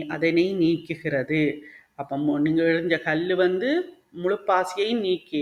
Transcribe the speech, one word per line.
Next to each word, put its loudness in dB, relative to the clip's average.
அதனை 0
நீக்குகிறது. 0
அப்ப -10
மு-, 0
நீங்க 2
எறிஞ்ச 2
கல்லு -2
வந்து 2
முழு -2
பாசியையும் 0
நீக்கி, -2